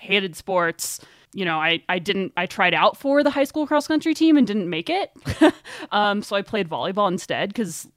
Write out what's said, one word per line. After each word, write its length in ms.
hated 360
sports. 640
You 100
know, 140
I, 320
I 80
didn't, 400
I 80
tried 260
out 240
for 260
the 80
high 140
school 220
cross 200
country 280
team 240
and 80
didn't 240
make 180
it. 240
<laughs> 140
Um, 300
so 120
I 60
played 280
volleyball 420
instead 440
'cause, 320